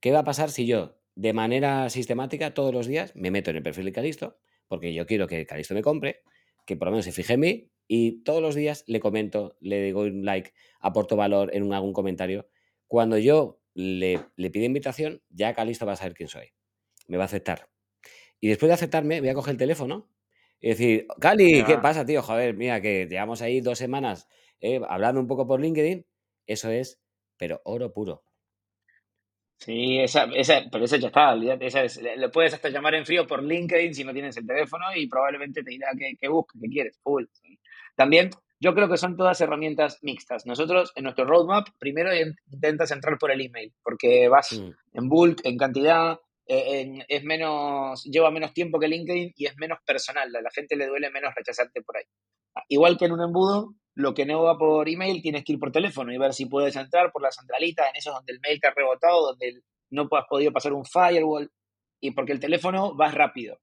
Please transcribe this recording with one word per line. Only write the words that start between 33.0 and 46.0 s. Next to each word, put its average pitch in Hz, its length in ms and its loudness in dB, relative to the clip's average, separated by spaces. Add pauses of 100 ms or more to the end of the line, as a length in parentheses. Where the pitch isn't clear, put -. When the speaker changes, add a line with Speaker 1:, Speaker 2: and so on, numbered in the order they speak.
Speaker 2:
frío 165 220 0
por 139 160 -4
LinkedIn 170 500 0
si 139 100 -8
no 131 80 -8
tienes 139 260 -8
el 113 100 -12
teléfono 147 380 -2 (100)
y 156 120 -4
probablemente 139 540 -4
te 131 80 -12
dirá 135 260 -8
qué, 135 240 -8
qué 139 80 -6
busca, 160 320 -2
qué 110 80 -8
quieres, 127 360 -6
full, 139 280 -2
sí. - 280 -20 (360)
También 165 360 6 (280)
yo 175 140 4
creo 196 160 4
que 175 80 2
son 180 180 -2
todas 180 240 2
herramientas 151 640 0
mixtas. 123 460 -10
Nosotros, 160 480 0
en 139 80 -10
nuestro 131 220 0
roadmap, 175 420 4 (100)
primero 160 380 -2
in-, 160 200 -2 (160)
intentas 151 380 -2
entrar 143 300 -4
por 151 100 -2
el 135 120 0
email, 120 300 -10 (120)
porque 120 460 4
vas 131 280 6
Speaker 1:
Mm. 92 140 -10 (220)
Speaker 2:
en 123 160 -4
bulk, 165 340 6
en 123 140 -2
cantidad, 156 600 2 (300)